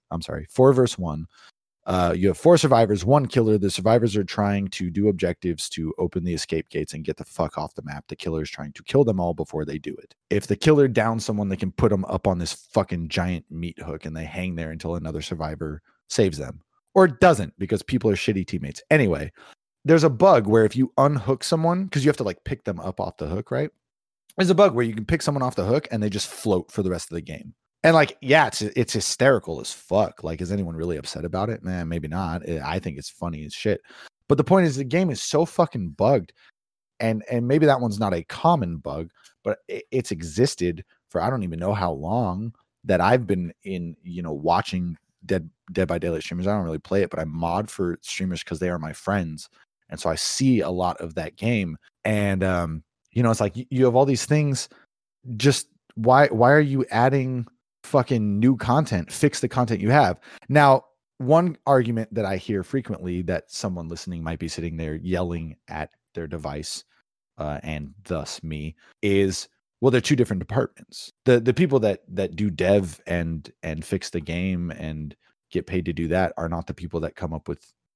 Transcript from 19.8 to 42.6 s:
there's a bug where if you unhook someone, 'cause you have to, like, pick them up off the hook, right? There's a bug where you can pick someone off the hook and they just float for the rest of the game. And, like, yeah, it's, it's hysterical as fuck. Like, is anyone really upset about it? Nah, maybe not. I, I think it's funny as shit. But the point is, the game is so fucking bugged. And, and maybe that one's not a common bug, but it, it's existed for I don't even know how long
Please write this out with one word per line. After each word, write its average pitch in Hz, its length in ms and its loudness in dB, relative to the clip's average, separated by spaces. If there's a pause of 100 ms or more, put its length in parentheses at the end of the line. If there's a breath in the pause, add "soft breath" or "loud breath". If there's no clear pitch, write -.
there's 160 200 6
a 156 80 6
bug 131 340 6
where 110 200 6
if 104 100 0
you 127 240 0
unhook 135 440 2
someone, 170 460 0
'cause 135 160 0
you 151 40 6
have 143 80 2
to, 127 60 -4
like, 95 200 -4
pick - 220 -8
them 90 140 -4
up 90 200 -6
off 92 180 -6
the 78 100 -8
hook, 90 220 -6
right? 139 220 -2 (680)
There's 185 140 4
a 180 40 2
bug 175 200 6
where 120 100 2
you 113 80 -4
can 107 120 -8
pick 160 180 0
someone 143 180 0
off 123 140 -2
the 90 100 0
hook 123 240 0
and 107 140 -2
they 107 80 0
just 104 160 -4
float - 440 -2
for 104 120 -2
the 92 80 0
rest 85 180 -6
of 85 60 -8
the 85 60 -6
game. - 340 -14 (260)
And, 165 140 6
like, 151 260 4
yeah, 143 260 4
it's, - 140 -6
it's 110 300 -2
hysterical 104 720 0
as - 100 -10
fuck. - 500 -2
Like, 82 200 -8
is 90 100 -6
anyone 90 240 -4
really 82 220 -4
upset - 260 -10
about 92 260 -4
it? 110 140 -8
Nah, 90 220 -6
maybe 80 240 -6
not. 85 380 -6
I, 80 120 -4 (160)
I 95 40 -4
think 76 180 -8
it's 71 120 -14
funny 80 360 -10
as 71 80 -14
shit. - 260 -2 (480 loud breath)
But 143 100 4
the 151 60 2
point 185 240 4
is, 135 80 -2
the 139 80 -4
game 165 260 0
is 127 140 -6
so 156 220 0
fucking 117 460 -2
bugged. 123 420 2 (640 soft breath)
And, 110 320 -2
and 120 160 0
maybe 151 200 4
that 131 120 4
one's 110 180 -2
not 101 160 0
a 85 120 -2
common 104 540 0
bug, 80 320 -10 (340 soft breath)
but 101 140 -2 (100)
it, 95 220 -10
it's 127 200 -2
existed 85 720 -2 (240)
for - 140 -4
I 101 80 0
don't 127 140 -4
even 85 140 -6
know 92 160 -2
how 92 200 -2
long 98 600 -4 (300)